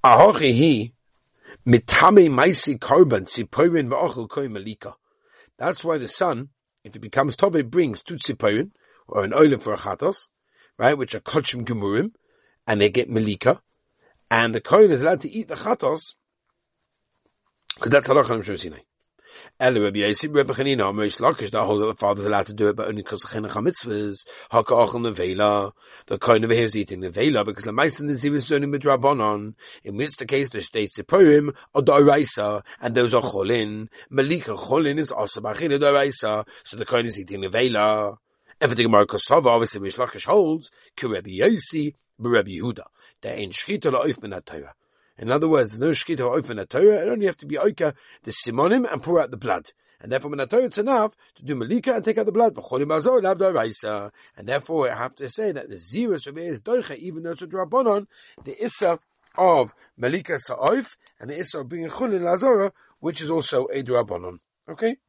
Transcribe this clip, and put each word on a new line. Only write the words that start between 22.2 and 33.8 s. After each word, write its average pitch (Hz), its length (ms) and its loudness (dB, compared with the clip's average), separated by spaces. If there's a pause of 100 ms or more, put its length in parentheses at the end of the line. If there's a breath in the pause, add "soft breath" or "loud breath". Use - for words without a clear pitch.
is 101 40 -4
allowed 101 200 0
to 104 60 -16
do 104 160 0
it, 104 60 0
but 107 140 -6
only 104 160 -8
'cause - 180 -10
of - 80 -14
Chinuch 107 200 -8
HaMitzvahs, 107 760 -6 (260 loud breath)
Haka 117 240 2
Ochel 117 400 2
Nevela, 98 580 0 (340 loud breath)
the 98 120 -6
Kohen 113 260 4
over 113 100 2
here 117 120 2
is 107 80 -6
eating 95 260 -6
Nevela, 104 460 0
because 98 160 -10
the 113 100 -8
Meister 147 300 -2
Nazir 143 320 -2
is 143 160 -4
only 143 160 0
Midrabanon, 131 880 0 (300 loud breath)
in 101 120 -10
which 143 200 -6
the 123 100 -10
case 139 240 0
the 104 120 -8
states 107 340 -6
Tziporim, 147 580 6 (200 loud breath)
or 139 80 2
Doraisa, 139 840 4 (160 loud breath)
and 120 160 -4
those 123 180 2
are 120 80 4
Cholin, 107 640 -2 (220 loud breath)